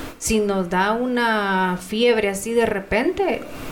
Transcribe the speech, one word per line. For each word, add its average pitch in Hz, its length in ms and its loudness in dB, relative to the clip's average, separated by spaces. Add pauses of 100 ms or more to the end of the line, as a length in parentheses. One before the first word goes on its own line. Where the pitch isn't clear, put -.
(180)
si 220 220 0
nos 190 300 0
da 185 220 2
una 214 880 0
fiebre 220 500 2
así 196 220 -4
de 233 140 4
repente, 240 760 0 (300)